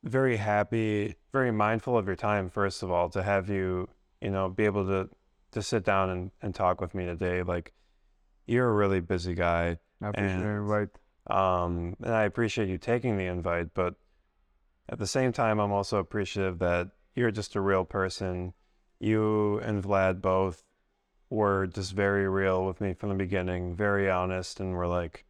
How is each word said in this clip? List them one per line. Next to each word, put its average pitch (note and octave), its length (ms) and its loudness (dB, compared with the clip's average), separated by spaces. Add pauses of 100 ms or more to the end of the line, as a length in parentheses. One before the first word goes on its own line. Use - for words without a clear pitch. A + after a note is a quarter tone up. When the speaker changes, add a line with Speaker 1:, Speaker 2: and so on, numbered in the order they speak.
Speaker 1:
very B2+ 320 2
happy, G#2 800 0 (160)
very C3 200 2
mindful A2 460 2
of G#2 100 2
your F#2+ 100 -2
time, G#2 320 0
first G2 340 -2
of F2+ 80 -2
all, F2 200 4
to F#2+ 120 -2
have G2 260 2
you, F#2 380 -2 (320)
you F#2+ 100 -6
know, F#2+ 200 0
be G2 160 0
able G2+ 220 2
to, F#2+ 220 0 (420)
to A2+ 100 -6
sit G2+ 240 -2
down G2 240 2
and, F#2 220 -6 (100)
and G2+ 120 -6
talk F2+ 280 0
with F2 120 -6
me F#2 120 -4
today. F2+ 360 -2
Like, F2 300 -4 (760)
you're B2 200 2
a A2+ 60 2
really G2+ 260 4
busy F2 340 -2
guy. E2+ 440 2 (240)
Speaker 2:
I - 80 -4
appreciate G2+ 260 -2
Speaker 1:
And, F#2 80 -2
Speaker 2:
the G#2 60 -2
invite. G#2 400 -2 (380)
Speaker 1:
um, F2 760 0
and B2 100 -2
I A2 100 4
appreciate G#2+ 440 0
you F#2 100 -2
taking A#2 400 0
the F#2+ 80 -2
invite, F2 480 -2
but F2+ 220 -2 (920)
at - 100 -8
the G#2 80 -4
same C3 240 2
time, A2 280 2
I'm G2+ 120 2
also G2+ 280 0
appreciative F#2+ 600 -4
that F2 300 2 (260)
you're A#2+ 160 2
just G#2 240 -6
a G2+ 60 0
real F#2+ 240 2
person. F#2 680 -4 (460)
You G#2+ 600 2
and A2 240 -4
Vlad F#2+ 380 2
both F#2+ 420 2 (680)
were G2 380 2
just F#2 260 -6
very G2 340 2
real F#2+ 380 2
with F#2+ 160 -4
me G2 120 -2
from G2+ 160 -6
the G2 60 -2
beginning, F2+ 600 -2
very G2+ 340 2
honest, F#2 500 -2
and F#2 140 -4
were F2 140 -2
like F2 420 -4